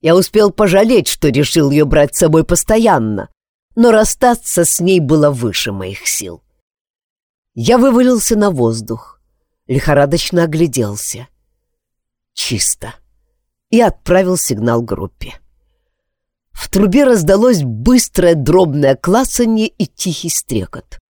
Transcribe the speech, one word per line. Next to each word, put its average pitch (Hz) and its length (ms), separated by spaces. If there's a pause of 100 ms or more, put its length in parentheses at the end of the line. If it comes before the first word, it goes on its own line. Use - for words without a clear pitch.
Я 170 140
успел 208 340
пожалеть, 208 560
что - 220
решил 139 420
ее 147 140
брать 147 280
с - 60
собой 160 240
постоянно, 165 840 (440)
но 233 160
расстаться 220 760
с - 160
ней 180 180
было 147 320
выше 117 400
моих 95 340
сил. - 380 (1120)
Я 120 220
вывалился 247 580
на 202 160
воздух, 113 680 (440)
лихорадочно 143 800
огляделся. 131 840 (1040)
Чисто. - 600 (760)
И 226 100
отправил 185 560
сигнал 117 460
группе. - 540 (1160)
В - 160
трубе 208 380
раздалось 208 580
быстрое 170 720
дробное 143 640
клацанье 226 680
и - 200
тихий - 420
стрекот. - 680 (120)